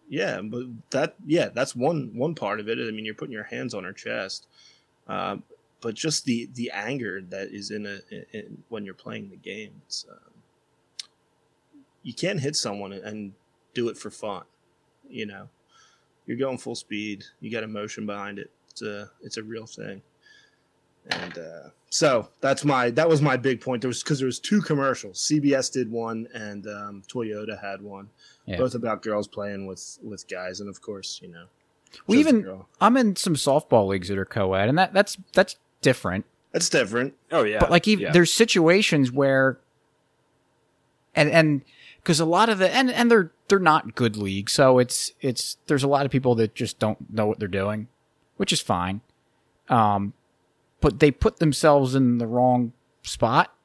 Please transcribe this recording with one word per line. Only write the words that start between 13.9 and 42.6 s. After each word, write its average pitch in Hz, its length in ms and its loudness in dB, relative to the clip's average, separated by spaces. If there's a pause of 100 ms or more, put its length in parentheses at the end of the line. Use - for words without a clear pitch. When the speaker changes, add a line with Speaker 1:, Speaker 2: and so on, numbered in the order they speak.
Speaker 1:
for - 140 -14
fun, 101 340 -10 (640)
you 147 180 -12
know? 101 220 -16 (800)
You're 123 100 -6
going 131 220 -4
full 120 160 -12
speed. 104 500 -10 (160)
You 110 100 -14
got 113 140 -8
emotion 107 420 -10
behind 101 320 -10
it. - 120 -16 (200)
It's - 120 -16
a, 104 280 -12 (120)
it's - 140 -14
a 113 60 -10
real 110 240 -14
thing. 104 360 -14 (1080)
And, 87 280 -8
uh, 82 300 -16 (220)
so 131 380 2 (120)
that's 135 240 0
my, 127 260 2
that 156 180 2
was 160 140 4
my 139 140 4
big 127 240 -2
point. 123 220 -6
There 131 60 -2
was, 117 140 -6
'cause 147 160 -2
there 131 80 -2
was 120 140 -4
two 208 220 2
commercials. 135 580 -2
C 151 180 0
B 143 160 4
S 131 140 0
did 123 220 -2
one, 113 440 -6
and, 104 320 -12
um, 101 420 -12
Toyota 107 520 -8
had 98 220 -10
one, 101 260 -16 (380)
Speaker 2:
Yeah. 92 100 -6
Speaker 1:
both 127 180 0
about 113 280 -4
girls 104 260 -2
playing 101 380 -10
with, - 360 -14
with 104 240 -14
guys. 92 340 -10
And 101 80 -10
of 98 120 -16
course, 98 420 -12
you 92 60 -20
know, 85 160 -20 (640)
Speaker 2:
Well, 208 100 4
Speaker 1:
shows 302 100 6
a - 40 4
Speaker 2:
even 226 120 6
Speaker 1:
girl. 95 260 -14 (120)
Speaker 2:
I'm 226 160 6
in 214 200 4
some 180 180 0
softball 135 520 4
leagues 95 220 -2
that 101 100 -2
are 95 60 -2
co-ed, 98 440 2
and 143 100 2
that, 185 160 2
that's, 202 240 0 (160)
that's - 220 2 (260)
different. 101 420 0 (280)
Speaker 1:
That's 170 180 0
different. 123 440 0 (160)
Speaker 3:
Oh, 151 120 4
yeah. 107 180 2
Speaker 2:
But, - 100 4
like, 175 160 4
even 190 200 2
Speaker 3:
Yeah. 160 60 0
Speaker 2:
there's 170 200 6
situations 170 800 4
where, 135 460 4 (1600)
and, 151 160 4
and 156 320 4 (400)
'cause 165 160 2
a 165 60 2
lot 180 240 4
of 208 100 0
the, 185 160 2